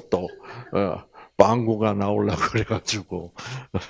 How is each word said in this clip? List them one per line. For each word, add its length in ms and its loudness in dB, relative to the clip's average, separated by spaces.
또, 180 0
어, 300 0
방구가 580 4
나오려고 440 0
<laughs> 120 -2
그래가지고 840 -4